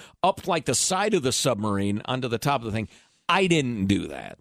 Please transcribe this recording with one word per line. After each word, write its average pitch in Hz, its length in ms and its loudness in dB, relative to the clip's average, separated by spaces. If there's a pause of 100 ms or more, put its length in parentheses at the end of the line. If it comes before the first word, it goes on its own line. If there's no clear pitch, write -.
(240)
up, 190 240 0
like, 165 180 0
the 131 100 0
side 196 380 2
of 170 100 2
the 127 80 2
submarine 101 760 0
onto 127 220 -4
the 113 120 -2
top 143 220 0
of 120 40 -12
the 110 80 -4
thing. 110 160 -4 (420)
I 190 140 4
didn't 127 400 2
do 92 220 2
that. 60 340 -12